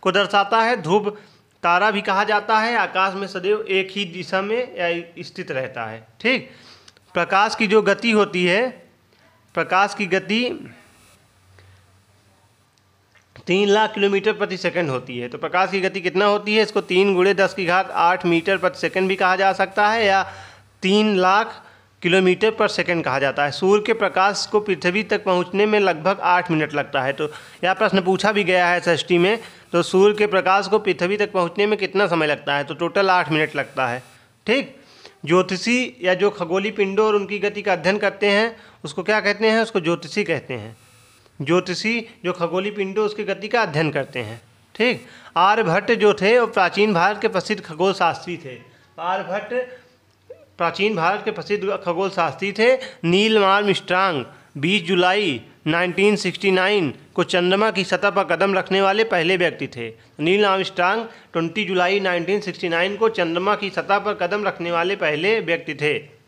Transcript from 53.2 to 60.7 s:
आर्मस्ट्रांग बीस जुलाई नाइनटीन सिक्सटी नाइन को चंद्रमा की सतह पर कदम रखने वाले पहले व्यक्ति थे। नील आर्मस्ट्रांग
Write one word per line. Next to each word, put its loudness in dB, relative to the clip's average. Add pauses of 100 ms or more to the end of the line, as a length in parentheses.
आर्मस्ट्रांग 2 (320)
बीस 0
जुलाई 0 (240)
नाइनटीन 2
सिक्सटी -2
नाइन 2 (200)
को 2
चंद्रमा 2
की -2
सतह 0
पर 0
कदम 0
रखने 0
वाले 2
पहले 0
व्यक्ति -2
थे। -12 (260)
नील 2
आर्मस्ट्रांग 0 (280)